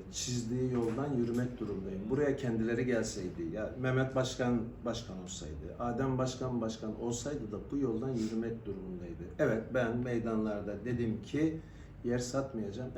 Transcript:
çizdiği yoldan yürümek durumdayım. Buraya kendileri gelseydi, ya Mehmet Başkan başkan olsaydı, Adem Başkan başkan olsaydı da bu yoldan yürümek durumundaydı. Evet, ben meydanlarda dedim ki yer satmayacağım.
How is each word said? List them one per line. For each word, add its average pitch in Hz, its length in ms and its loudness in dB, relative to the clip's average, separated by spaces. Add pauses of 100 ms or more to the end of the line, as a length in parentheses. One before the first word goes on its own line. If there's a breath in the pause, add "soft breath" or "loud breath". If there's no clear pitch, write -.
(120)
çizdiği 123 600 0
yoldan 120 420 2
yürümek 120 460 2
durumdayım. 95 400 -4 (100)
Buraya 135 260 4
kendileri 117 500 2
gelseydi, 104 560 0 (100)
ya 107 180 -2 (100)
Mehmet 131 340 2
Başkan 123 480 4 (220)
başkan 98 380 -4
olsaydı, 78 320 -8 (260)
Adem 123 380 2
Başkan 123 420 0
başkan 110 400 -2
olsaydı 117 520 -2
da 101 40 -2 (140)
bu 143 80 0
yoldan 123 320 2
yürümek 113 560 0
durumundaydı. 90 580 -6 (140)
Evet, 113 240 4 (120)
ben 120 220 2
meydanlarda 107 880 0
dedim 120 380 0
ki 160 380 2 (440 loud breath)
yer 120 140 2
satmayacağım. 123 800 -2